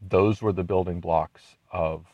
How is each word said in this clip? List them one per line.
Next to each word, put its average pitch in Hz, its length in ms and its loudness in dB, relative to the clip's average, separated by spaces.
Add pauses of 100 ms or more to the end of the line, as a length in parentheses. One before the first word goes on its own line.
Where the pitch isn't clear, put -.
those 98 400 2
were 107 120 0
the 90 100 -2
building 90 380 -2
blocks 82 560 -4 (140)
of 82 420 -2